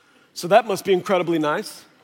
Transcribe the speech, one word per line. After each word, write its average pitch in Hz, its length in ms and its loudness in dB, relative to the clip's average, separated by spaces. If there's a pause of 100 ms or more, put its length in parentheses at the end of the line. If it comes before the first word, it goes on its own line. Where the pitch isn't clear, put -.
(340)
So 175 140 -10
that 220 180 4
must 196 180 -4
be 196 100 2
incredibly 180 460 0
nice." 156 460 -4 (180)